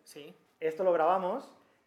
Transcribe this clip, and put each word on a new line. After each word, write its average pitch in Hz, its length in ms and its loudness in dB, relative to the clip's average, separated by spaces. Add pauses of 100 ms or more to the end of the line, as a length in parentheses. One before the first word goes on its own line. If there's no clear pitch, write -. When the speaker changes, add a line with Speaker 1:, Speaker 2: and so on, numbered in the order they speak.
Speaker 1:
Sí. 156 320 -20 (240)
Speaker 2:
Esto 156 240 -4
lo 185 100 2
grabamos 180 640 0 (320)